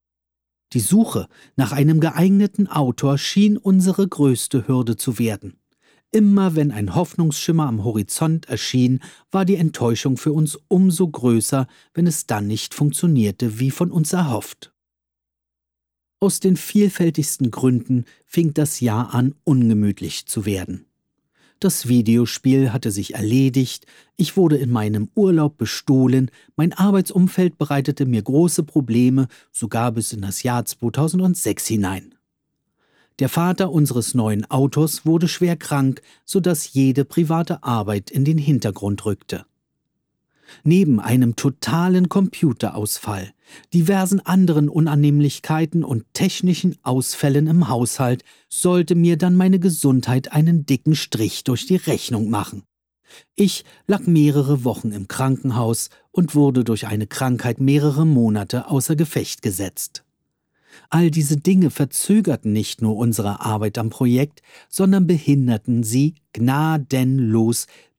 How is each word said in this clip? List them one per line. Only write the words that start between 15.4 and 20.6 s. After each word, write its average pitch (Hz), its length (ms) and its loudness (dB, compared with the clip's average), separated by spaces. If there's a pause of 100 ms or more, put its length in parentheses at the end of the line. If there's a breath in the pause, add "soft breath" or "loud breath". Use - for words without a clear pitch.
Aus 196 180 2
den 185 180 2
vielfältigsten 165 960 0
Gründen 123 540 0 (200 soft breath)
fing 165 300 -2
das 151 240 -2
Jahr 117 340 -2
an, 123 300 0
ungemütlich 107 800 0
zu 104 220 -6
werden. 92 400 -6 (720)